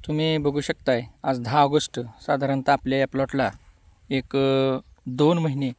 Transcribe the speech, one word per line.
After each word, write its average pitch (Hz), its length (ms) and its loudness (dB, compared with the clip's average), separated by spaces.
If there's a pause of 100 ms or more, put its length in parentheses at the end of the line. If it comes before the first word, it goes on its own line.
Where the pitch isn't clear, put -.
तुम्ही 156 320 0
बघू 143 220 0
शकताय 127 420 -2 (220)
आज 131 160 -2
दहा 120 200 0
ऑगस्ट, 143 400 2
साधारणतः 135 720 -2
आपल्या 135 260 0
या 135 80 2
प्लॉटला 135 440 -2 (600)
एक, 135 260 -4
अ, 135 420 2 (280)
दोन 147 320 2
महिने 143 400 -2